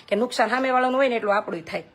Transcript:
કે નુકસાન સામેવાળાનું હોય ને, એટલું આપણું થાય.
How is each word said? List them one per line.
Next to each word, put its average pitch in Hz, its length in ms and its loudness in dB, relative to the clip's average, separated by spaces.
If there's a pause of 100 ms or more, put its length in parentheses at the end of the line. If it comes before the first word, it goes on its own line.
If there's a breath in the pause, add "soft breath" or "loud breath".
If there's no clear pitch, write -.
કે 202 80 -2
નુકસાન 233 340 0
સામેવાળાનું 254 460 2
હોય 269 140 4
ને, 240 60 0
એટલું 208 200 0
આપણું 196 260 -2
થાય. - 220 -8 (100)